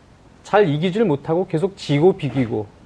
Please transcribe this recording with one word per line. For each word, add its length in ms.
잘 260
이기질 360
못하고 420
계속 300
지고 380
비기고 520